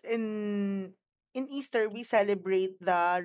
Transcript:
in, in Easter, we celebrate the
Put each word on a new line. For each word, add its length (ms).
in, 880
in 160
Easter, 400
we 160
celebrate 720
the 460